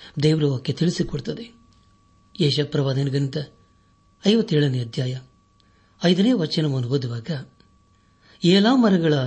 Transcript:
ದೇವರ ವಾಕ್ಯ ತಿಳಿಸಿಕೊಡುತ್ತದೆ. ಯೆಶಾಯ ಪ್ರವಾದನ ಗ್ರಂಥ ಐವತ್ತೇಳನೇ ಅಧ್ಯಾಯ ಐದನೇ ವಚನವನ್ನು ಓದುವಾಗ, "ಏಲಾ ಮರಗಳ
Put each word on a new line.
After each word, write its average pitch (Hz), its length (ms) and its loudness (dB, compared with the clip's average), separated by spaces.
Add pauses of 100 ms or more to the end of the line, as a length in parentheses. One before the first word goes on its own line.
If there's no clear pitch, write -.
(220)
ದೇವರ 156 220 2
ವಾಕ್ಯ 135 280 -2
ತಿಳಿಸಿಕೊಡುತ್ತದೆ. - 840 -4 (840)
ಯೆಶಾಯ 143 240 0
ಪ್ರವಾದನ 139 440 -2
ಗ್ರಂಥ 139 280 -4 (920)
ಐವತ್ತೇಳನೇ 147 520 2
ಅಧ್ಯಾಯ 127 380 -8 (840)
ಐದನೇ 185 280 4
ವಚನವನ್ನು 151 560 -2
ಓದುವಾಗ, 123 420 -4 (1120)
"ಏಲಾ 202 320 4
ಮರಗಳ 185 380 4 (120)